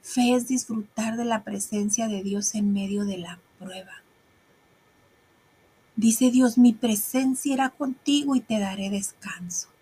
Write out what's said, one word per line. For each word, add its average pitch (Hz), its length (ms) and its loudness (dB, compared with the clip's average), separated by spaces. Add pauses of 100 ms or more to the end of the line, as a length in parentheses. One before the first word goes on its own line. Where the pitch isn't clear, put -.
Fe 247 340 2
es 247 140 -2
disfrutar 220 640 -4
de 240 80 -4
la 226 220 -2
presencia 208 640 -2
de 196 120 -4
Dios 202 320 -4
en 208 200 0
medio 202 320 -2
de 190 120 -4
la 175 220 -12 (200)
prueba. 185 340 -14 (2000)
Dice 226 360 4
Dios, 254 260 4
"Mi 240 160 10
presencia 254 800 -2
irá 262 160 0
contigo 285 680 0
y 247 60 2
te 220 180 -4
daré 196 300 -4
descanso". 190 800 -8 (120)